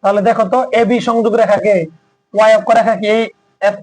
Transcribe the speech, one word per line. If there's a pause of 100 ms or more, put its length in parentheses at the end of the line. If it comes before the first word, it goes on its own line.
তাহলে
দেখো
তো, (140)
এ
বি
সংযোগ
রেখাকে (600)
ওয়াই
অক্ষ
রেখাকে
এই (380)
এ-,